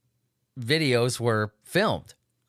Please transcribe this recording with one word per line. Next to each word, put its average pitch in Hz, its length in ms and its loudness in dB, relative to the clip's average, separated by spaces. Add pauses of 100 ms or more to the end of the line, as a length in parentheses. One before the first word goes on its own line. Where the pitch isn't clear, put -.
(600)
videos 123 600 0
were 110 340 -2 (100)
filmed. 170 520 -2 (340)